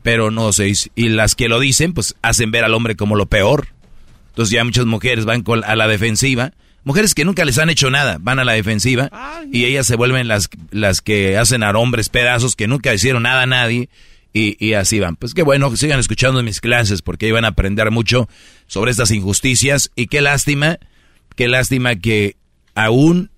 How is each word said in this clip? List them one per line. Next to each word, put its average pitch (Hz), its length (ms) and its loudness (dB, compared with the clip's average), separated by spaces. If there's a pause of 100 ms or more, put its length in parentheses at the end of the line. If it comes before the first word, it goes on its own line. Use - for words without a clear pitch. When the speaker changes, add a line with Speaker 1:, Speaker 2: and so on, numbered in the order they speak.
Speaker 1:
Pero 113 300 0
no 110 220 0
sé, 101 160 0
y, 101 40 0 (220)
y 117 140 0
las 110 260 2
que 120 120 0
lo 117 120 2
dicen, 143 340 0
pues, - 280 -6
hacen 117 300 0
ver 117 120 0
al 110 100 2
hombre 113 220 0
como 104 200 0
lo 101 120 2
peor. 110 400 2 (600)
Entonces 113 220 -2
ya 117 120 0
muchas 120 220 0
mujeres 113 400 -2
van 113 180 -2
con, 113 200 0
a 107 120 -2
la 110 120 2
defensiva. 117 680 0 (320)
Mujeres 190 280 2
que 147 120 0
nunca 185 180 0
les 135 160 0
han 160 100 2
hecho 139 200 0
nada, 131 320 0
van 127 180 -2
a 127 60 0
la 117 80 2
defensiva. 113 580 0
Speaker 2:
Ay, 285 400 -14
Speaker 1:
Y 120 140 2
ellas 135 200 0
se 117 120 0
vuelven 123 320 0
las, 101 200 -2 (220)
las 98 300 0
que 101 360 0
hacen 117 240 2
a 104 100 0
hombres 117 360 0
pedazos 123 480 0
que 104 140 -4
nunca 131 240 0
hicieron 117 300 0
nada 127 200 0
a - 20 0
nadie. 123 440 -2 (420)
Y, 107 240 0 (100)
y 110 100 2
así 101 260 0
van. 85 160 -4
Pues 120 160 -10
qué 175 100 0
bueno, 139 320 2
sigan 139 240 0
escuchando 127 420 0
mis 113 200 -6
clases 113 400 0
porque 90 240 -6
ahí 110 80 2
van 113 100 2
a 110 60 0
aprender 101 420 0
mucho 117 380 0 (360)
sobre 110 260 -2
estas 113 200 0
injusticias. 123 840 0
Y 123 120 -4
qué 143 140 0
lástima, 143 580 0 (560)
qué 120 140 0
lástima 127 480 0
que 104 400 0 (380)
aún 143 640 4